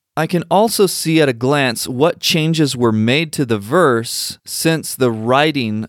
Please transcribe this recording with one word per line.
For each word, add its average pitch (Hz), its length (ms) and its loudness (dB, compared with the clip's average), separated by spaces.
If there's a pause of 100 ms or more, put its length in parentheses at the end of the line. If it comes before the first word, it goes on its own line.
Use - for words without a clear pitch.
(160)
I 156 100 -2
can 175 240 -2
also 208 380 2
see 160 340 0
at 143 80 4
a 127 40 0
glance 127 540 0
what 131 320 0
changes 156 560 0
were 120 160 2
made 123 420 0
to 147 120 -2
the 110 140 -2
verse 117 840 -2
since - 500 -4
the 127 160 2
writing 117 760 0